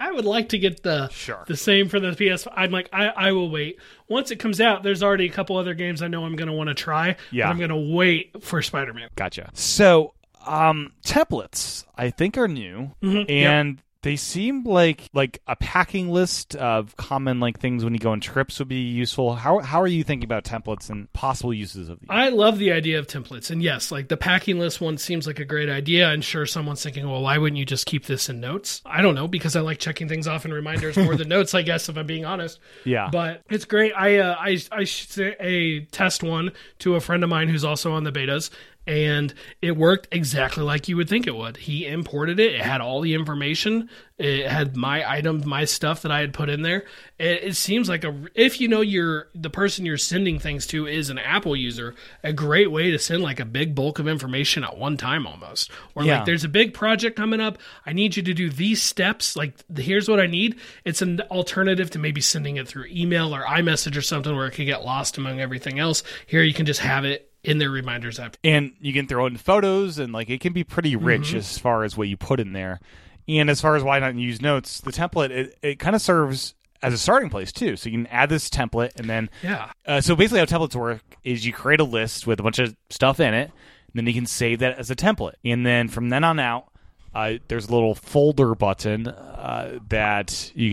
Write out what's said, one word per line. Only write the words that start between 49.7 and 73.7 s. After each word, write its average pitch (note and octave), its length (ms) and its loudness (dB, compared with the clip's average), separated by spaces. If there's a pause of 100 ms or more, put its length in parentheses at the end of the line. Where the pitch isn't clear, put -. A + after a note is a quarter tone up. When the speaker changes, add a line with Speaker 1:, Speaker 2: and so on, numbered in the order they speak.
Speaker 1:
you're D#3 120 -2
sending F3 420 0
things C#3+ 280 -6
to D#3 200 -4
is D3 220 -4
an C3+ 100 -8
Apple D#3 380 0
user, A#2+ 380 -6 (280)
a D3+ 80 -4
great D#3 400 4
way D#3+ 200 2
to D3+ 60 2
send, E3+ 260 0
like, C#3 180 -4
a A#2+ 40 -6
big C#3 300 -2
bulk C#3 240 0
of D3+ 80 -2
information C#3 560 0
at E2+ 140 -8
one C#3+ 180 -2
time C3 320 -2
almost. - 420 -8 (240)
Or, C#3+ 120 -2
Speaker 2:
Yeah. D3 120 6
Speaker 1:
like, A2 80 0
there's E3 200 0
a D#3 40 -2
big A3 240 4
project A3 440 0
coming A3 240 0
up. A3 160 -4 (280)
I D3+ 60 -8
need G3 240 2
you G3 80 -2
to F3+ 100 0
do E3+ 160 0
these F#3 320 0
steps. - 540 0
Like, D3+ 200 -4 (120)
th-, C#3 180 -6
here's G3 220 0
what G#3 140 6
I F3+ 60 4
need. G#3 280 0 (300)
It's E3 160 -2
an F3+ 180 0 (100)
alternative F#3 640 0
to D#3+ 80 -6
maybe D3+ 220 -2
sending C#3+ 340 0
it C3 140 -8
through C3 200 -12
email E3+ 460 0
or C3+ 80 -6
iMessage D3+ 540 0
or C#3+ 40 -4
something D3 320 -2
where C3+ 140 -2
it B2+ 40 -8
could D3 140 -6
get B2 200 -2
lost C3+ 320 -4
among C3+ 240 -6
everything C3 360 -6
else. D#3+ 260 0 (220)
Here E3 160 4
you D#3 120 4
can D#3+ 120 0
just D3 140 0
have C3+ 240 0
it C#3 220 -4 (180)
in D#3 160 2
their C#3+ 100 2
reminders B2 500 -6
app. A#2+ 240 -12
Speaker 2:
And D3 380 4
you C#3 100 -4
can C#3 160 0
throw B2+ 200 0
in B2 100 -6
photos, F#3+ 640 2
and, B2 120 -4
like, A2+ 180 -6
it C3 120 -4
can F3 120 -2
be F3 100 0
pretty D#3 320 0
rich A#2+ 340 2
Speaker 1:
Mm-hmm. D#3+ 80 -2
Speaker 2:
as G2+ 220 -6
far A#2 240 2
as G#2 120 -4
what G#2+ 120 -2
you G2 100 -4
put C3 220 0
in G2+ 120 -4
there. F#2 280 -6 (500)
And D3+ 200 4
as C#3+ 120 2
far D#3 140 4